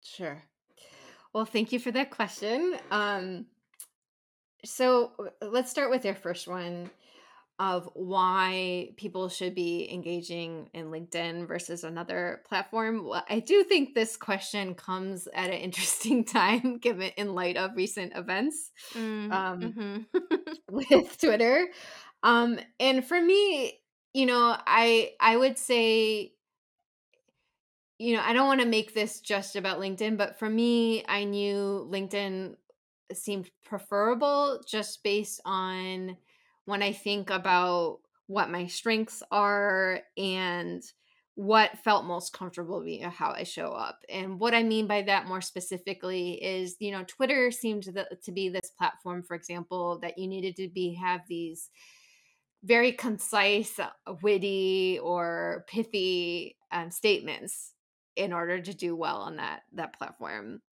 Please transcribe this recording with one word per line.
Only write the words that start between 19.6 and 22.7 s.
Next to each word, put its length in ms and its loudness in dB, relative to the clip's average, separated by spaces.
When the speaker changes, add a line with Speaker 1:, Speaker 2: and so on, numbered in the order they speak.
Speaker 2:
mm-hmm. 880 -2
<laughs> 20 -10
Speaker 1:
<laughs> 20 -
with 480 6
Twitter. 480 6
Um, 360 4